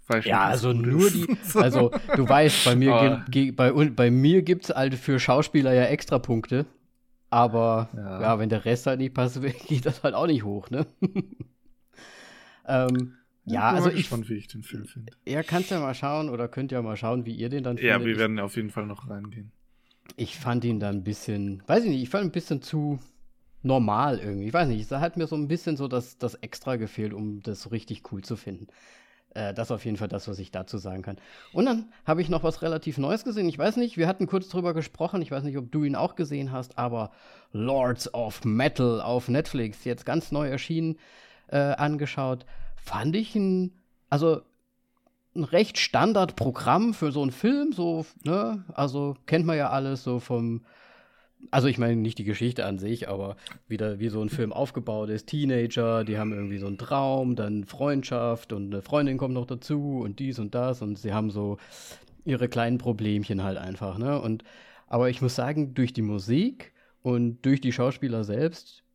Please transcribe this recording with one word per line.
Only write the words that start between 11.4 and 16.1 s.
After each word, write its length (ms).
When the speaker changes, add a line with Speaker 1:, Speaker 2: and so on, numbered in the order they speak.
Speaker 2:
Ähm, 480
Speaker 1:
Ja, 100
Speaker 2:
ja, 80
Speaker 1:
bin 140
Speaker 2:
also 20
Speaker 1:
mal 120
Speaker 2:
ich 20
Speaker 1:
gespannt, 360
wie 60
ich 140
den 140
Film 240
finde. 260
Speaker 2:
Ja, 160
kannst 280
ja 100
mal 140
schauen 360